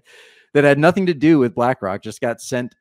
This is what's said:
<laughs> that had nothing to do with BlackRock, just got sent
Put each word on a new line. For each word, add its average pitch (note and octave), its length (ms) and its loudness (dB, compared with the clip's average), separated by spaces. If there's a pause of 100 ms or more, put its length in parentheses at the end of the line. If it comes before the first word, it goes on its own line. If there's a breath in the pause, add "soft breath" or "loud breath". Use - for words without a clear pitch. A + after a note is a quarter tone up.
(100)
<laughs> - 440 -20
that C#3+ 100 4
had C#3+ 120 4
nothing F3 300 2
to F3 80 0
do D3+ 240 2
with A#2+ 160 0
BlackRock, A#2 480 -4
just - 180 -16
got A#2 200 -6
sent B2 400 -8